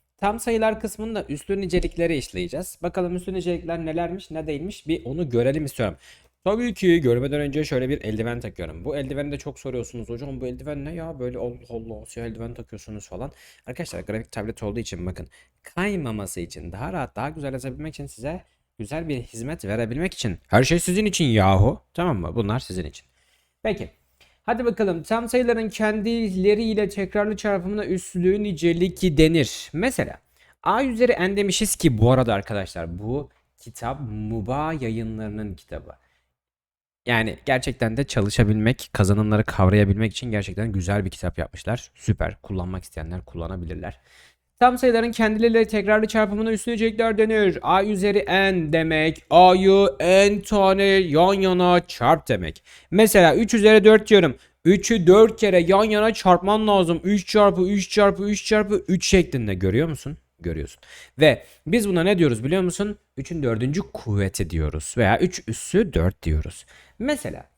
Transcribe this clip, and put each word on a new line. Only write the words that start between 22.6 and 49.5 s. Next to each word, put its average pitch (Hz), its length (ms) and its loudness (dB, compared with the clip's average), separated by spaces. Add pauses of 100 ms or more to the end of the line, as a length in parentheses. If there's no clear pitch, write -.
için. - 220 -16 (560)
Peki. 214 280 -6 (560)
Hadi 240 180 -2
bakalım. 190 380 -2
Tam 226 260 -4
sayıların 233 400 0
kendileriyle 214 1200 0
tekrarlı 208 480 -4
çarpımına 202 500 -4
üslü 185 560 0
nicelik 170 760 0
denir. 156 540 2
Mesela 196 480 -4 (420)
A 220 220 0
üzeri 240 280 2
n 185 240 -2
demişiz 202 400 0
ki 127 220 2
bu 113 120 6
arada 123 240 2
arkadaşlar, 90 640 -6
bu 127 320 -8 (280)
kitap 123 420 -12 (100)
Muba 113 720 -6
Yayınları'nın 110 720 -6
kitabı. 80 360 -16 (1160)
Yani 113 400 -2
gerçekten 127 500 -2
de 139 80 -2
çalışabilmek, 107 880 0
kazanımları 104 520 2
kavrayabilmek 101 680 2
için 123 180 -8
gerçekten 101 420 -4
güzel 98 320 -2
bir 92 60 -6
kitap - 280 -8
yapmışlar. - 560 -8
Süper. - 480 -4
Kullanmak 92 420 -8
isteyenler 85 400 -12
kullanabilirler. 85 760 -10 (580)
Tam 254 200 4
sayıların 233 340 2
kendileriyle 220 540 2
tekrarlı 214 400 0
çarpımına 214 460 0
üslü 226 200 -4
nicelikler 226 460 -2
denir. 214 440 2
A 185 220 2
üzeri 202 440 0
n 180 440 2
demek. 160 580 0
A'yı 185 580 8 (120)